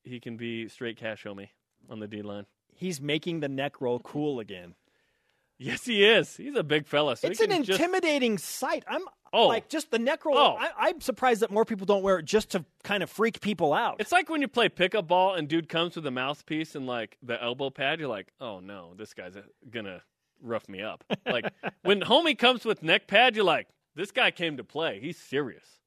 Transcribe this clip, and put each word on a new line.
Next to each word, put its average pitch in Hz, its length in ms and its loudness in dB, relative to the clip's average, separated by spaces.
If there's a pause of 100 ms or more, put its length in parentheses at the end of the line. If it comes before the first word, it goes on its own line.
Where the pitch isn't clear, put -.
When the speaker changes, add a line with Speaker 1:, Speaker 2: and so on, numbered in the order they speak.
Speaker 1:
he 123 180 -14
can 117 180 -12
be 113 320 -8
straight 117 280 -10
cash 110 260 -10
homie 101 260 -12 (380)
on 113 120 -12
the 107 80 -8
D 104 160 -10
line. 104 240 -10 (260)
Speaker 2:
He's 175 260 -8
making 156 420 -4
the 143 80 -4
neck 135 300 -6
roll 123 200 -2
cool 147 400 -4
again. 92 340 -14 (880)
Speaker 1:
Yes, 135 260 -8
he 214 180 4
is. 214 320 6
He's 277 200 -12
a 196 80 0
big 151 240 0
fella. 143 280 0
So - 120 -4
he 196 60 -2
Speaker 2:
It's 415 80 -2
an 415 100 4
Speaker 1:
can 330 120 2
just 190 160 0
Speaker 2:
intimidating 302 600 2
sight. 294 480 -6
I'm 285 160 -6 (320)
Speaker 1:
Oh. 220 120 8
Speaker 2:
like, 226 200 2
just - 220 -6
the 226 80 -2
neck 269 280 0
roll. 285 120 4
Speaker 1:
Oh. 262 220 6
Speaker 2:
I, 277 300 0
I'm 349 120 -6
surprised 240 400 2
that 214 80 0
more 214 160 2
people 196 220 -6
don't 196 160 4
wear 190 160 4
it 156 60 -6
just 208 260 0
to 175 140 -2 (180)
kind 202 180 -2
of 160 80 -4
freak 220 320 -2
people 170 320 0
out. 208 260 0
Speaker 1:
It's - 120 -4
like 349 180 2
when 311 120 0
you 262 60 0
play 220 220 2
pickup 180 380 0
ball 185 260 4
and 156 140 -4
dude 165 220 -2
comes 170 260 -2
with 160 100 -8
a 131 60 -2
mouthpiece 147 640 -6
and, 135 100 -8
like, 120 380 -6
the 120 180 -6
elbow 131 300 -4
pad. 147 280 -4
You're 147 100 -6
like, 98 300 -8
"Oh, 107 200 -10
no, 92 360 -16
this 107 200 -16
guy's, 92 200 -14
uh, 101 60 -16 (300)
gonna 101 320 -10 (360)
rough 113 300 -6
me 98 140 -10
up." 101 200 -10 (220)
Like, 160 260 -4 (120)
Speaker 2:
<laughs> - 180 -10
Speaker 1:
when 190 200 2
homie 269 360 4
comes 247 260 4
with 214 200 -2
neck 175 240 2
pad, 226 280 6
you're 214 100 2
like, 143 240 2 (260)
"This 190 160 -8
guy 226 180 2
came 165 280 -4
to 113 60 -10
play. 143 360 -6
He's 160 180 -10
serious. 131 680 -6